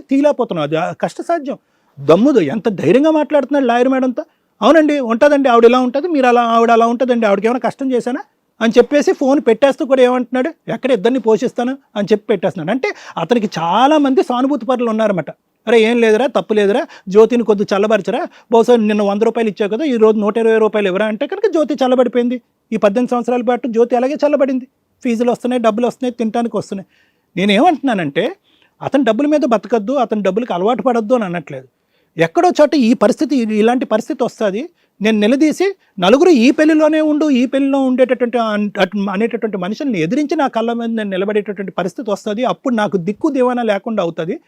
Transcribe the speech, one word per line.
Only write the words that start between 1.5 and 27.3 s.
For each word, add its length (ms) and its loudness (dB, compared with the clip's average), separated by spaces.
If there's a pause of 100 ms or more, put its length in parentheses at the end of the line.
దమ్ముదు, 400 4
ఎంత 300 -2
ధైర్యంగా 420 2
మాట్లాడుతున్నాడు 540 0
లాయర్ 220 2
మేడంతో. 360 -2 (380)
"అవునండి, 380 4
ఉంటుందండి, 500 2
ఆవిడ 160 6
ఇలా 140 6
ఉంటుంది, 280 -2
మీరు 200 0
అలా, 140 4
ఆవిడ 300 2
అలా 160 4
ఉంటుందండి, 380 0
ఆవిడకి 220 0
ఏమైనా 120 -2
కష్టం 320 -4
చేశానా?" 300 -4 (400)
అని 160 0
చెప్పేసి 360 4
ఫోన్ 340 0
పెట్టేస్తూ 380 2
కూడా 160 2
ఏమంటున్నాడు, 720 -2
"ఎక్కడ 200 -4
ఇద్దరిని 280 0
పోషిస్తాను?" 580 -2 (180)
అని 160 -4
చెప్పి 180 0
పెట్టేస్తున్నాడు. 420 -4
అంటే 220 -4 (240)
అతనికి 320 -2 (100)
చాలామంది 640 2
సానుభూతి 420 -2
పరులు 240 -2
ఉన్నారన్నమాట. 400 -2 (380)
"అరే 140 2
ఏం 200 2
లేదురా, 260 2
తప్పు 260 -4
లేదురా, 340 0 (220)
జ్యోతిని 340 4
కొద్ది 200 0
చల్లబరచరా, 640 -2 (240)
బహుశా 240 4
నిన్న 260 0
వంద 200 -2
రూపాయలు 280 0
ఇచ్చావు 220 -4
కదా, 140 -4
ఈ 100 -2
రోజు 240 4
నూట 180 -2
ఇరవై 200 2
రూపాయలు 300 0
ఇవ్వరా?" 180 -2
అంటే 220 -4
కనుక 240 -2
జ్యోతి 220 0
చల్లబడిపోయింది. 680 0 (300)
ఈ 60 -2
పద్దెనిమిది 340 0
సంవత్సరాల 300 -2
పాటు 260 -2
జ్యోతి 280 0
అలాగే 180 0
చల్లబడింది. 540 -2 (360)
ఫీజులు 280 0
వస్తున్నాయి, 300 -4
డబ్బులు 260 0
వస్తున్నాయి, 260 -6
తినడానికి 440 -4
వస్తున్నాయి. 300 -10 (500)